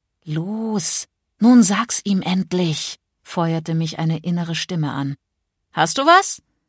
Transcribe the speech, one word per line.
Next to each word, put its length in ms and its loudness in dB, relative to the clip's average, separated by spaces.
"Los, 840 -4
nun 220 8
sag's 440 0
ihm 160 0
endlich", 800 -2
feuerte 480 -2
mich 260 -2
eine 180 0
innere 360 -4
Stimme 380 -4
an. 240 -6
"Hast 260 0
du 80 -2
was?", 380 4